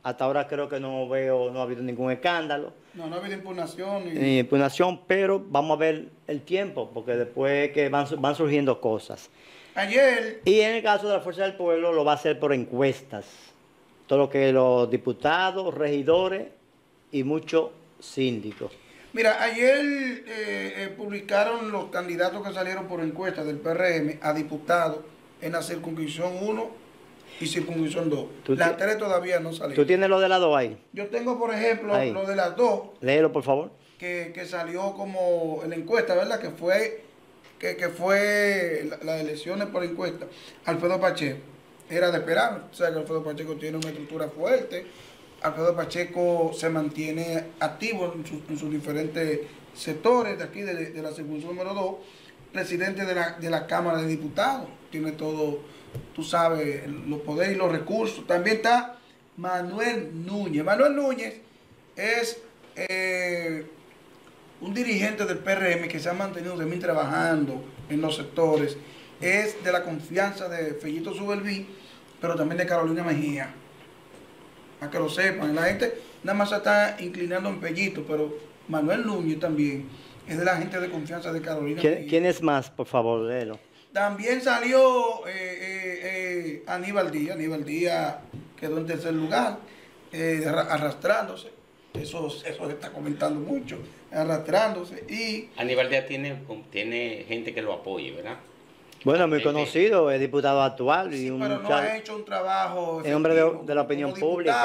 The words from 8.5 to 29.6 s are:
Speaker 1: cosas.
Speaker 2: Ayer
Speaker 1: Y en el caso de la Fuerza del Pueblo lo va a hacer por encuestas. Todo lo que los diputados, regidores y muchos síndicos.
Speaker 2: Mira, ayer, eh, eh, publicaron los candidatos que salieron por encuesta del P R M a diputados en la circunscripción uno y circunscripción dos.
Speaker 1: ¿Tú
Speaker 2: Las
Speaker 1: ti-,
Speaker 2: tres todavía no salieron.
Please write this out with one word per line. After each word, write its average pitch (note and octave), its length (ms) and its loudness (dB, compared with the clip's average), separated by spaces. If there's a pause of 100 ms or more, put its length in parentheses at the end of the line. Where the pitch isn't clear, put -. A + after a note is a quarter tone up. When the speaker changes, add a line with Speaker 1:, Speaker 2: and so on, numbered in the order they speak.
Speaker 1:
cosas. - 480 -2 (460)
Speaker 2:
Ayer A3+ 680 4
Speaker 1:
Y G#3+ 160 8
en A3 140 4
el A3 80 -2
caso G#3 260 4
de G3+ 60 4
la F#3 40 2
Fuerza F3+ 240 -2
del F#3+ 120 -2
Pueblo E3+ 360 2
lo D#3 140 4
va D3 80 6
a - 20 6
hacer D3+ 240 0
por D3 140 2
encuestas. B2 720 0 (840)
Todo C#3 120 6
lo C#3 100 4
que C#3 240 4
los B2 360 6
diputados, E3+ 840 0
regidores D3+ 760 2 (640)
y C#3 120 0
muchos D#3+ 480 0 (280)
síndicos. A2 720 -4 (400)
Speaker 2:
Mira, A3+ 320 4
ayer, A#3+ 400 4
eh, C4 400 -2 (540)
eh, G3 180 -8
publicaron G#3+ 760 0
los G3 140 -4
candidatos F3+ 600 -2
que F#3+ 80 -6
salieron F#3 340 -4
por F3 140 -6
encuesta D#3+ 420 -4
del D3+ 140 -4
P D#3+ 140 -4
R F3 260 2
M D3+ 240 -2
a D3+ 120 0
diputados D3+ 640 0 (420)
en E3+ 120 -6
la E3 80 -2
circunscripción D#3+ 800 -6
uno A3 280 -4 (720)
y E3 80 -4
circunscripción D#3+ 600 -2
dos. C3+ 180 -2 (160)
Speaker 1:
¿Tú C3+ 120 2
Speaker 2:
Las E3+ 160 4
Speaker 1:
ti-, E3 60 -2
Speaker 2:
tres G#3 200 2
todavía F3+ 420 0
no D#3+ 120 -4
salieron. D3+ 240 -6